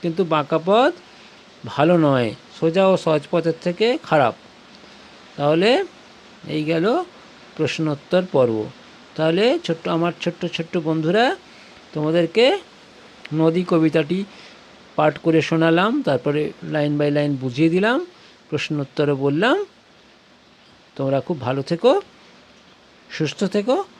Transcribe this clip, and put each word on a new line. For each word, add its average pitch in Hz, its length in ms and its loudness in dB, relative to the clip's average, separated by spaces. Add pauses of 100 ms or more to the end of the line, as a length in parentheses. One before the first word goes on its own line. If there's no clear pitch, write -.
কিন্তু 175 220 -2
বাঁকা 156 420 0
পথ 240 260 4 (760)
ভালো 156 300 2
নয়, 135 380 2 (260)
সোজা 180 280 2
ও 190 80 4
সহজ 156 340 0
পথের 165 220 0 (100)
থেকে 214 400 -2
খারাপ। 131 320 2 (1000)
তাহলে 185 480 2 (640)
এই 151 160 -4
গেল 180 380 0 (540)
প্রশ্নোত্তর 156 680 -2 (100)
পর্ব। 120 380 0 (440)
তাহলে 190 500 0
ছোট্ট, 165 240 -6
আমার 170 320 -2
ছোট্ট - 260 -6
ছোট্ট 165 320 -6
বন্ধুরা, 170 580 0 (560)
তোমাদেরকে 170 680 2 (760)
নদী 165 340 2
কবিতাটি 160 560 2 (720)
পাঠ 151 220 2
করে 160 240 2
শোনালাম, 170 600 2
তারপরে 147 500 -2 (200)
line 147 260 0
by 147 120 2
line 147 220 0
বুঝিয়ে 131 360 -2
দিলাম, 226 380 0 (420)
প্রশ্নোত্তরও 147 680 -2
বললাম। 180 480 0 (1300)
তোমরা 135 240 -2
খুব 147 200 -6
ভালো 131 220 -4
থেকো, 240 380 0 (1120)
সুস্থ 156 340 -4
থেকো। 214 400 -2 (160)